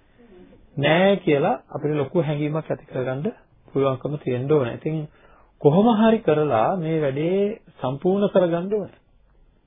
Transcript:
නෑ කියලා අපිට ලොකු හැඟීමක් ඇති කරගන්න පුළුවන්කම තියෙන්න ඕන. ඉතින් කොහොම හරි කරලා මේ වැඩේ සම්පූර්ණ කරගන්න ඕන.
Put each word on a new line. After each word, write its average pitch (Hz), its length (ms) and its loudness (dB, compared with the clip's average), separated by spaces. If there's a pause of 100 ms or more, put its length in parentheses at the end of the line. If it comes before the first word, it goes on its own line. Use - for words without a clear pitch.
(760)
නෑ 170 420 2
කියලා 165 400 0 (100)
අපිට 147 300 -6
ලොකු 139 240 -4
හැඟීමක් 151 400 -4
ඇති - 260 -8
කරගන්න 131 400 -6 (420)
පුළුවන්කම 135 480 -2
තියෙන්න 127 320 -4
ඕන. 143 220 2
ඉතින් 151 380 -6 (520)
කොහොම 170 320 4
හරි 220 280 4
කරලා 147 540 2
මේ 160 240 -2
වැඩේ 165 600 -2 (120)
සම්පූර්ණ 185 580 -2
කරගන්න 180 420 0
ඕන. 202 180 -4 (760)